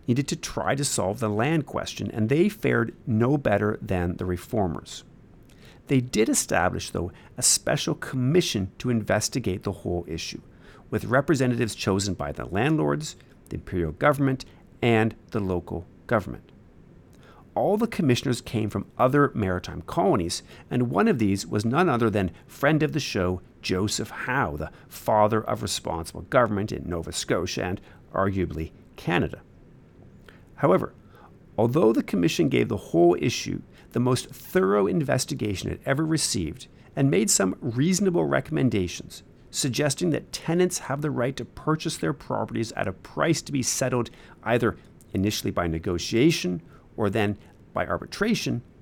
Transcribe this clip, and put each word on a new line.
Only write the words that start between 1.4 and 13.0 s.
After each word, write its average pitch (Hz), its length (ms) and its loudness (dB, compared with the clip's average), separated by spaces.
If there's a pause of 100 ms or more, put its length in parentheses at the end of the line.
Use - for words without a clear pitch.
question, - 460 -6
and 110 160 0
they 160 200 4
fared 120 460 0 (140)
no 120 280 4
better 104 460 2
than 90 360 0
the 90 60 -4
reformers. 90 800 -4 (880)
They 135 120 4
did 196 280 2
establish, 92 600 0
though, 90 200 -4 (260)
a 127 60 -6
special - 540 0
commission 127 840 0
to 127 120 -2
investigate 107 760 0
the 101 80 -2
whole 87 340 -4
issue, - 360 -8 (480)
with - 160 -2
representatives 123 680 2
chosen 98 400 0
by 73 180 -6
the 60 140 -8
landlords, 147 680 0 (320)